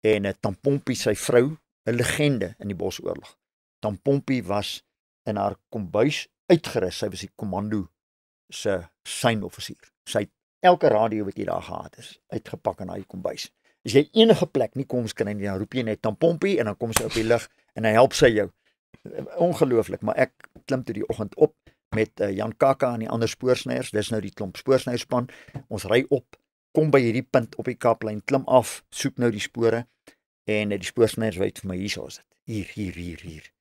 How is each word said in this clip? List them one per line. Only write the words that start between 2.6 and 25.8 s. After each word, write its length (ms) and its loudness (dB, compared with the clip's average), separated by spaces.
die 80 -4
Bosoorlog. 640 -8
Tampompie 640 0
was 400 -4
in 120 -4
haar 180 0
kombuis 580 0
uitgerus. 500 0
Sy 120 -4
was 100 -12
die 160 -12
kommando 540 -4
se 380 -4
synoffisier. 880 -4
Sy 120 -2
het 120 -6
elke 260 6
radio 380 2
wat 120 -8
jy 80 -4
daar 160 -4
gehad 360 -12
is, 300 -20
uitgepak 540 -6
in 80 -8
haar 160 -10
kombuis. 460 -8
As 80 -6
jy 200 6
enige 340 6
plek 280 -2
nie 100 -4
koms 280 -4
kry 200 -2
nie, 120 -6
dan 120 -4
roep 160 -6
jy 100 -2
net 180 -4
Tampompie 580 0
en 60 0
dan 120 -4
kom 160 -4
sy 100 -2
op 100 -6
die 100 0
lig 260 2
en 80 -6
dan 100 4
help 200 6
sy 140 6
jou. 240 2
Ongelooflik, 640 2
maar 160 -2
ek 140 0
klim 180 -4
toe 100 -8
die 140 -6
oggend 280 -6
op 200 2
met, 240 -2
eh, 160 0
Jan 220 -6
Kaka 360 2
en 60 -4
die 100 -6
ander 200 0
spoorsnyers. 600 -2
Dis 180 -2
nou 120 -2
die 120 -10
klomp 240 -10
spoorsnyerspan. 720 0
Ons 140 -6